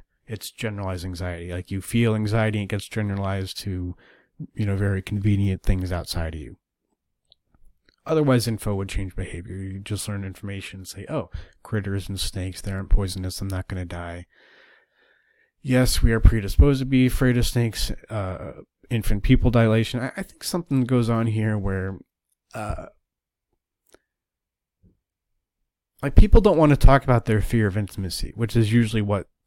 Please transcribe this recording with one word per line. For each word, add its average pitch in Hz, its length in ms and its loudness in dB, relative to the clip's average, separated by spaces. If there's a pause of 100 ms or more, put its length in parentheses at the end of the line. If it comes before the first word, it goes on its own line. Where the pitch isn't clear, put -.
(280)
It's - 220 -12
generalized 98 540 -6
anxiety. 87 480 -8
Like, 90 200 -8
you 98 100 -4
feel 117 340 0
anxiety 107 440 0
and 101 60 -4
it 95 80 -6
gets 101 140 -6
generalized 98 720 -4
to, 90 360 -6 (580)
you 107 120 -4
know, 98 100 -2
very 98 260 -2
convenient 101 600 0
things 92 300 0
outside 82 440 -6
of 76 60 -12
you. - 160 -16 (1500)
Otherwise, 156 420 2
info 107 280 -4
would 98 140 -4
change 95 260 -6
behavior. 92 420 -10
You 95 220 -10
just 101 280 -8
learn 101 160 -6
information 98 560 -12
and 92 80 -16
say, - 220 -14
"Oh, 139 200 -6 (340)
critters 98 440 -4
and 98 120 -8
snakes, 92 420 -6
they 101 100 -8
aren't 95 180 -6
poisonous. 92 520 0
I'm 101 60 -8
not 92 200 -8
gonna 92 180 -8
die." 87 400 -12 (1400)
Yes, 127 400 2
we 120 100 6
are 113 80 2
predisposed 113 600 6
to 131 60 -2
be 127 200 4
afraid 123 320 2
of 120 80 2
snakes, 117 460 -2 (180)
uh, 92 440 -8 (360)
infant 107 320 0
pupil 123 300 4
dilation. 113 480 2
I, 127 180 -6
I 190 60 -6
think - 200 -16
something 139 420 -2
goes 120 240 2
on 113 180 0
here 107 300 0
where, 95 420 -4 (560)
uh, 107 320 -10 (3250)
like, 143 140 -6
people - 260 10
don't 190 160 4
wanna 147 200 6
talk 135 260 8
about 123 220 2
their 107 160 2
fear 110 260 0
of 92 100 -2
intimacy, 95 580 -6
which 113 200 -4
is 110 180 4
usually 110 300 2
what 101 240 -2 (200)